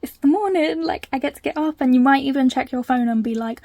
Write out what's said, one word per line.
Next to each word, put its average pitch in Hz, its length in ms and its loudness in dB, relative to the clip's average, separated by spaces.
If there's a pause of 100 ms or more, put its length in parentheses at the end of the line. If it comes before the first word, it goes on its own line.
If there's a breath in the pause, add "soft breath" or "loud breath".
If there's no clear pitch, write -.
It's - 160 -14
the - 100 0
morning, 330 560 2
like, - 280 -6
I 269 80 -4
get 285 160 -4
to - 60 -20
get - 160 -6
up. 311 240 -4
And 254 120 2
you 254 60 6
might 269 240 4
even 269 260 2
check 262 220 -4
your 254 120 -4
phone 247 240 0
and 226 160 0
be 226 120 -4
like 226 300 -6